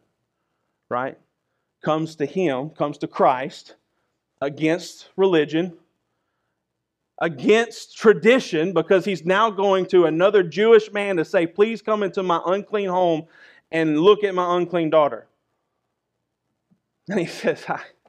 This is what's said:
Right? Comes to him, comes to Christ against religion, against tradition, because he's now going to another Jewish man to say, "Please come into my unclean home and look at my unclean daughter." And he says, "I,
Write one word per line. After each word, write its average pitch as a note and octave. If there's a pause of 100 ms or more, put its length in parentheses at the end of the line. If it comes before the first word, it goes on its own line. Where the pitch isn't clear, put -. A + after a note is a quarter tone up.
(920)
Right? B2+ (640)
Comes D#3+
to D3
him, D3
comes D3+
to D#3+
Christ D3 (640)
against D#3
religion, E3+ (1500)
against G3+
tradition, G3
because F#3
he's F3+
now G3+
going F#3+
to F3+
another F#3
Jewish G#3
man G3+
to D#3
say, E3+
"Please G#3+
come G#3+
into G3
my F3
unclean G3
home E3+ (420)
and D#3
look G3+
at G3
my F3+
unclean E3+
daughter." C#3+ (1800)
And G3
he E3
says, -
"I, D3 (280)